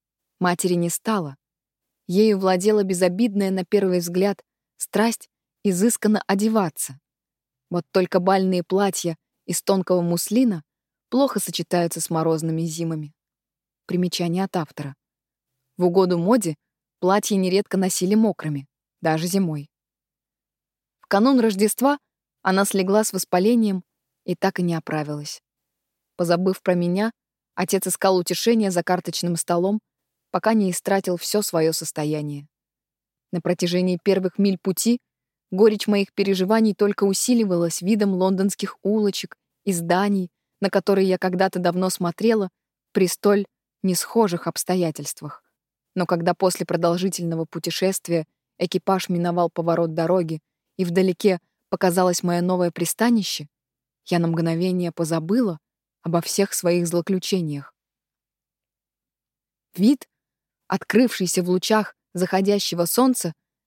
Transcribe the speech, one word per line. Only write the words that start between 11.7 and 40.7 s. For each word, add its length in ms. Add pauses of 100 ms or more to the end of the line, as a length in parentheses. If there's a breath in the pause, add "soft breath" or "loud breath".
с 100
морозными 520
зимами. 520 (720)
Примечание 580
от 120
автора. 400 (800)
В 80
угоду 340
моде 380 (420)
платья 380
нередко 400
носили 400
мокрыми, 500 (340)
даже 280
зимой. 420 (1300)
В 60
канун 320
Рождества — 600 (500)
она 160
слегла 380
с 100
воспалением 720 (420)
и 120
так 240
и 20
не 120
оправилась. 680 (720)
Позабыв 480
про 120
меня, 360 (460)
отец 320
искал 280
утешения 540
за 140
карточным 500
столом, 460 (500)
пока 240
не 160
истратил 460
все 260
свое 300
состояние. 720 (880)
На 80
протяжении 600
первых 380
миль 240
пути 380 (500)
горечь 380
моих 240
переживаний 600
только 300
усиливалась 800
видом 320
лондонских 680
улочек 520 (280)
и 80
зданий, 580 (300)
на 100